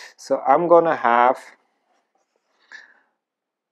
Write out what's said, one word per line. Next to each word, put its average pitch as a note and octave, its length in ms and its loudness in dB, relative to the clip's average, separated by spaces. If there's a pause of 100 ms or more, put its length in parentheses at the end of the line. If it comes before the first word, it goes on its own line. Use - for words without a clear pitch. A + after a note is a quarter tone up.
(160)
So - 300 -8
I'm D#3 220 0
gonna E3 260 2
have A#2+ 440 0 (2250)